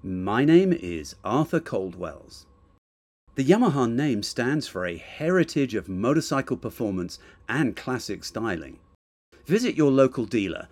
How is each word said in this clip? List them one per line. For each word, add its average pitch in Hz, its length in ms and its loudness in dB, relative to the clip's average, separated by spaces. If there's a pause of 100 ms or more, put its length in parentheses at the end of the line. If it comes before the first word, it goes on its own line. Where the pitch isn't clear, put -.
My 98 420 0
name 170 300 6
is 85 500 -6
Arthur 147 360 0
Caldwells. 87 840 -8 (880)
The 135 80 0
Yamaha 143 500 4
name 123 300 0
stands 131 440 -2
for 90 200 -6
a 87 100 -6
heritage 151 800 0
of 92 120 -4
motorcycle 131 720 0
performance 98 640 -6 (280)
and 123 280 -2
classic 117 480 -8
styling. 85 560 -6 (680)
Visit 226 300 0
your 147 160 6
local 131 340 4
dealer 101 460 -2